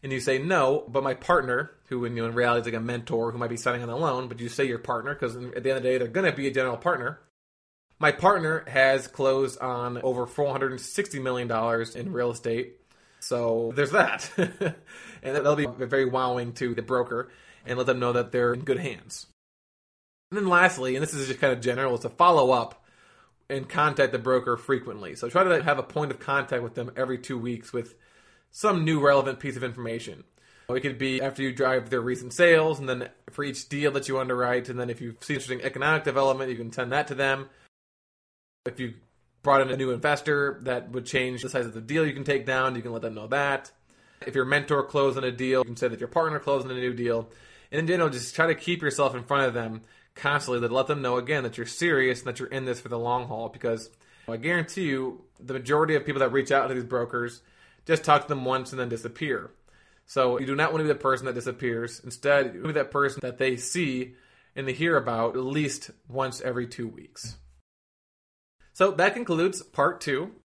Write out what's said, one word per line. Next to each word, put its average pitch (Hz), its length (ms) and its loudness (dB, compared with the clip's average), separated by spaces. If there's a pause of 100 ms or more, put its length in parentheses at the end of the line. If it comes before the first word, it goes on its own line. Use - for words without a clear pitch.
and 139 100 -8
you 131 80 -2
say, 131 200 2
"No, 147 480 2
but 135 160 0
my 135 100 0
partner," 135 580 0 (180)
who 120 160 -4
in, 120 100 -4
you 117 80 -2
know, 113 60 -2
in 117 60 -6
reality 120 260 4
is 113 120 -6
like 113 80 -4
a - 20 -6
mentor 117 480 -2
who 120 60 -8
might 120 120 -2
be 117 80 -6
signing 120 240 -2
on 120 80 -8
the 117 60 -6
loan, 131 320 -2
but 117 120 -12
you 120 100 -8
say 139 160 0
your 120 140 -2
partner, 120 340 -4
'cause 123 220 -4
in, 123 200 -12
at 120 80 -6
the 135 60 0
end 131 80 2
of 120 60 -4
the 127 60 2
day, 127 80 4
they're 123 100 0
gonna 170 240 2
be 139 160 -2
a 131 40 0
general 127 260 0
partner. 147 420 -2 (800)
"My 151 120 6
partner 160 560 2
has 135 400 4
closed 135 520 0
on 123 420 -4
over 123 240 0
four 143 260 -2
hundred 135 200 -2
and 127 100 -10
sixty 196 380 -4
million 127 280 -2
dollars 113 480 0
in 143 180 -8
real 120 180 0
estate." 117 460 -4 (420)
So 117 560 0
there's 143 160 2
that. 131 460 2
<laughs> 180 380 -2 (460)
And 131 140 -4
that, 143 80 0
that'll 147 140 4
be 127 280 -4
very 135 200 2
wowing 123 480 0
to 120 200 -2
the 113 80 -2
broker 123 480 -2 (360)
and 127 120 -2
let 127 100 0
them 123 120 2
know 123 140 2
that 120 180 0
they're 120 220 2
in 123 80 -4
good 135 180 0
hands. - 480 -10 (1040)
And 190 60 -4
then 202 100 0
lastly, 175 480 4
and 139 80 0
this 156 100 -4
is 135 140 -4
just 131 140 -2
kind 139 100 6
of 120 80 0
general, 123 360 0
is 113 60 -2
to 117 80 -6
follow 160 420 6
up 120 340 0 (640)
and 135 180 -4
contact 147 460 2
the 123 60 0
broker 123 360 2
frequently. 107 600 -4
So 120 120 -6
try 175 160 4
to 170 180 6
have 147 160 2
a 131 60 -4
point 151 280 -4
of - 100 -8
contact 135 420 -2
with 113 120 -10
them 120 200 -8
every 127 220 -2
two 127 200 -8
weeks 117 360 -8
with - 220 -8 (560)
some 185 340 0
new 156 160 2
relevant 139 400 4
piece 131 160 -6
of 120 60 -6
information. 117 600 -8 (460)
It 127 100 0
could 131 180 -4
be 131 240 -2
after 135 200 -4
you 131 100 -2
drive 127 380 0
their 123 100 0
recent 123 320 -4
sales, 160 480 6
and 135 80 -6
then 127 220 -4 (220)
for 143 120 -6
each 139 240 -8
deal 147 240 0
that 139 160 -4
you 135 120 -2
underwrite, 123 500 0
and 123 100 -6
then 123 100 -4
if 117 120 -8
you 117 180 -12
see - 140 -6
interesting 127 300 -4
economic 147 420 0
development, 135 440 2
you 123 60 -4
can 113 160 -8
send 123 220 -4
that 147 140 2
to 139 80 -8
them. 135 340 0 (1160)
If 120 140 -8
you 120 140 -8 (500)
brought 135 180 8
in 131 80 2
a 131 60 -2
new 135 160 -2
investor 143 720 0
that 123 300 -4
would 123 140 -6
change 127 360 -2
the 127 80 -8
size 123 160 -2
of 113 80 -10
the 113 80 -10
deal 151 240 0
you 143 80 -2
can 135 100 -8
take 135 220 0
down, 131 300 0
you 117 60 -6
can 117 120 -8
let 113 80 -6
them 113 140 -6
know 107 120 -10
that. 139 440 0 (560)
If 127 80 -6
your 135 80 2
mentor 143 400 2
closed 139 340 2
on 135 60 -4
a 127 80 0
deal, 127 300 2
you 123 40 2
can 120 120 -12
say 127 100 0
that 113 140 -2
your 120 80 -6
partner 160 300 0
closed 139 260 0
on 131 60 -8
a 127 80 -4
new 127 140 -2
deal. 117 380 -2 (400)
And 143 80 -2
in 160 80 0
general, 170 220 4
just 120 260 -6
try 160 120 4
to 160 80 2
keep 175 260 -4
yourself 139 340 2
in 120 80 -6
front 139 240 2
of 117 60 0
them 113 300 -6 (300)
constantly, 131 540 0
to 113 60 -2
let 131 140 2
them 147 140 -2
know, 123 140 0
again, 131 280 -2
that 117 140 -6
you're 120 80 -6
serious 131 540 0
and - 80 -10
that 117 100 -6
you're 127 120 -8
in 131 160 -6
this 123 160 -4
for - 80 -16
the 117 100 -6
long 120 280 -2
haul, 110 200 -8
because 113 420 -4 (380)
I 113 80 -6
guarantee 165 540 -2
you 131 340 -4 (160)
the 131 140 -10
majority 147 420 2
of 139 100 2
people 135 140 -2
that 123 140 4
reach 135 180 2
out 135 160 4
to 131 60 -2
these 123 100 -2
brokers 120 580 -4 (440)
just 160 180 2
talk 147 200 6
to - 40 -14
them 135 160 -2
once 127 280 -2
and 131 80 -8
then 120 100 -2
disappear. 117 600 -6 (540)
So 127 320 2
you 135 80 -2
do 135 100 -2
not 151 180 2
want 160 80 0
to - 20 0
be 151 100 2
the 147 60 0
person 131 280 0
that 123 80 -4
disappears. 120 680 -4
Instead, 139 440 2
you 113 40 -8 (100)
want - 20 -10
to 151 40 -4
be 151 60 -4
that 143 180 0
person 139 300 0
that 123 160 -8
they 131 180 2
see 127 600 -4 (380)
and 135 140 -6
they 127 60 -2
hear 160 240 2
about 117 400 0
at 127 60 -2
least 143 480 -4 (180)
once 127 320 -4
every 123 260 -4
two 117 220 -8
weeks. - 480 -16 (1400)
So 190 180 6
that 190 220 4
concludes 180 480 0
part - 400 0
two. 151 300 -2 (200)